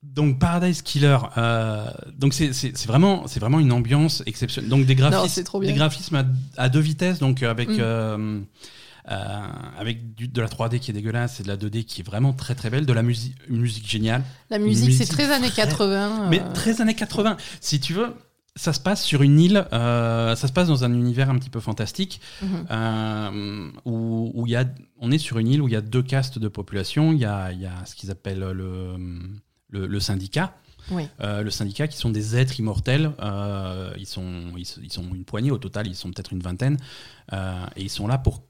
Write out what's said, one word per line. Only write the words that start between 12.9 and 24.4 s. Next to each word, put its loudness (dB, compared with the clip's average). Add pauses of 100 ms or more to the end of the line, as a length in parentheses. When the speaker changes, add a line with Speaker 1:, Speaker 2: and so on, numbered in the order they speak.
Speaker 1:
la 4
musi-, 0 (140)
musique -2
géniale. 0 (260)
Speaker 2:
La -2
Speaker 1:
Une 2
Speaker 2:
musique, 6
c'est 6
Speaker 1:
musique 0
Speaker 2:
très 2
années 2
Speaker 1:
très, 0
Speaker 2:
quatre-vingts, 0
Speaker 1:
mais 4
Speaker 2:
euh. -6
Speaker 1:
très 0
années 2
quatre-vingts. 0 (240)
Si 0
tu -4
veux, -2 (420)
ça -2
se -2
passe 0
sur 4
une 8
île, 6
euh, 2
ça 0
se -2
passe 4
dans 4
un 4
univers 2
un 2
petit -6
peu -6
fantastique, -6 (220)
Speaker 2:
Mhm. -4
Speaker 1:
euh, -4 (140)
où, -2
où -4